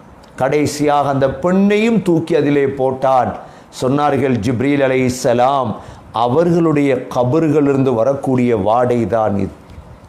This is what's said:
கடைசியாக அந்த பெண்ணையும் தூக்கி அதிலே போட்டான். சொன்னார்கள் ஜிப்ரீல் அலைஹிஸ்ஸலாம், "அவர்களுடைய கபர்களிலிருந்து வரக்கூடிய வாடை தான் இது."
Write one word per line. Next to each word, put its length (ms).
கடைசியாக 760
அந்த 180
பெண்ணையும் 760
தூக்கி 340
அதிலே 300
போட்டான். 640
சொன்னார்கள் 600
ஜிப்ரீல் 400
அலைஹிஸ்ஸலாம், 920
"அவர்களுடைய 840
கபர்களிலிருந்து 760
வரக்கூடிய 640
வாடை 500
தான் 300
இது." 140